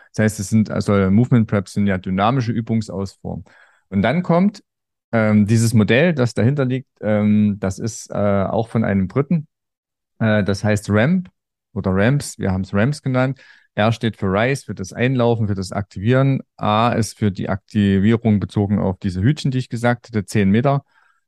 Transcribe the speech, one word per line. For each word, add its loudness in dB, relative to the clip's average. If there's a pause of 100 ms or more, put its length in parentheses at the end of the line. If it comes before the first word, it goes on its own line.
(140)
Das 0
heißt, -2
es -8
sind, 2
also 0
Movement 2
Preps -4
sind 0
ja 0
dynamische 0
Übungsausformen. -6 (460)
Und 0
dann 2
kommt, 0 (500)
ähm, 4
dieses 2
Modell, 4
das -2
dahinter 0
liegt, -4 (100)
ähm, 2
das -4
ist, -10
äh, -8
auch -2
von -2
einem 0
Briten, -2 (720)
äh, 2
das -2
heißt 0
RAMP 2 (420)
oder -4
RAMPS, 0
wir -4
haben's -4
RAMPS -2
genannt. -2 (360)
R 2
steht -4
für -6
Rise, 0
für -12
das -10
Einlaufen, 0
für -4
das -6
Aktivieren. 0 (160)
A 2
ist -4
für 0
die -8
Aktivierung 2
bezogen -2
auf -2
diese -4
Hütchen, 0
die -2
ich -6
gesagt -4
hatte, -4
zehn 0
Meter. 0 (440)